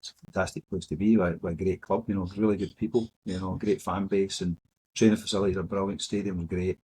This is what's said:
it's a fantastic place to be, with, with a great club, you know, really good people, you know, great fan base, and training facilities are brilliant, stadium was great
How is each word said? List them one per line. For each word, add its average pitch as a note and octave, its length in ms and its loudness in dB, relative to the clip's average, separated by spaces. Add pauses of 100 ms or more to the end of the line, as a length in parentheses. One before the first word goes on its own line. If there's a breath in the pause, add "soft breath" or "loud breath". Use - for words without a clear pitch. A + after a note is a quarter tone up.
it's - 120 -16
a - 140 -20
fantastic - 420 -4
place F#2 180 -6
to - 100 -4
be, G#2 200 6
with, F2 260 2
with F2 120 -2
a E2 100 -4
great F#2 180 0
club, - 260 -2
you G#2 60 0
know, F#2 220 -2
really G#2 200 2
good F#2+ 200 -6
people, A2+ 340 0 (140)
you F#2 140 -4
know, F#2 160 -4
great G2 280 0
fan F#2+ 240 -2
base, G2 340 0
and F2+ 160 -2 (380)
training A2 220 6
facilities G2 400 0
are G2 60 -2
brilliant, G2 400 -2
stadium G2 360 -4
was E2+ 80 -4
great F#2 400 -2